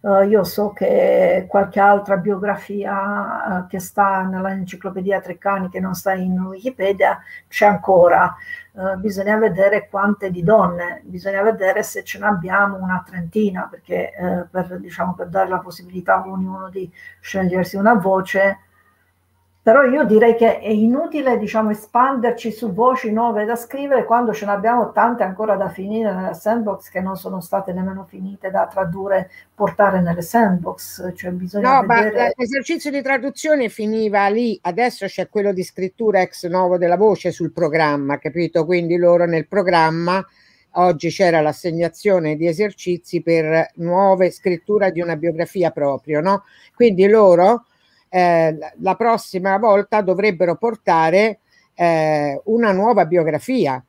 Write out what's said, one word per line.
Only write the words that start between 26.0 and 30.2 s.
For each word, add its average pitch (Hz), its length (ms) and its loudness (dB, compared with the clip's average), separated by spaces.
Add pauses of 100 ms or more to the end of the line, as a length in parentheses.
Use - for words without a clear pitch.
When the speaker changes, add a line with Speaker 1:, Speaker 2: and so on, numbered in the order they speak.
Speaker 1:
nella 185 180 -6
sandbox 208 560 -4
che 185 100 -6
non 185 160 -6
sono 185 260 -10
state 196 300 -6
nemmeno 190 380 -8
finite 190 400 -12
da 190 160 -2
tradurre, 190 640 -4 (240)
portare 196 480 0
nelle 170 220 -2